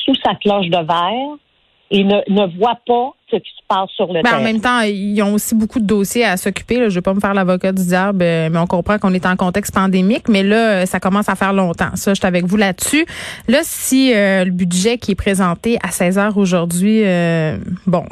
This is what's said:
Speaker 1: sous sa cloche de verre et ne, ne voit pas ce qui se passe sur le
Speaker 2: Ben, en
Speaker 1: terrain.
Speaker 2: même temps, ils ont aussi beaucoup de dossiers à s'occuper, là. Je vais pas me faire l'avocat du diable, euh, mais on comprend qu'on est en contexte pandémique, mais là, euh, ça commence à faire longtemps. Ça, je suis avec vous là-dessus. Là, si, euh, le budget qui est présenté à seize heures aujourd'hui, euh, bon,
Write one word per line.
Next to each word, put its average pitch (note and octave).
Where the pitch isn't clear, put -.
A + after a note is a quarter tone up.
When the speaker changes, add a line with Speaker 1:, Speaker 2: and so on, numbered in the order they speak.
Speaker 1:
sous C4+
sa C4
cloche G3+
de F3
verre F#3
et G3
ne, G3+
ne G3+
voit A#3
pas A#3+
ce A#3
qui A3+
se -
passe F#3+
sur G3+
le E3
Speaker 2:
Ben, A#3+
en A#3
Speaker 1:
terrain. -
Speaker 2:
même A3
temps, B3
ils G#3
ont G3+
aussi G#3
beaucoup A3
de G3+
dossiers G#3
à F#3
s'occuper, G#3
là. A#3
Je F3+
vais F3+
pas F#3+
me G3+
faire G3
l'avocat F#3
du F#3+
diable, F#3
euh, E3
mais E3+
on E3+
comprend G3
qu'on F#3
est F3+
en F#3
contexte F#3+
pandémique, F#3+
mais G3
là, G#3
euh, F3+
ça F#3
commence G3+
à G3
faire G3
longtemps. F3+
Ça, G3
je F#3+
suis G3+
avec F3+
vous F#3
là-dessus. G#3+
Là, B3+
si, C4
euh, F#3+
le F#3
budget F#3
qui -
est F3+
présenté G3
à F3+
seize F#3
heures G3+
aujourd'hui, F#3
euh, E3+
bon, F3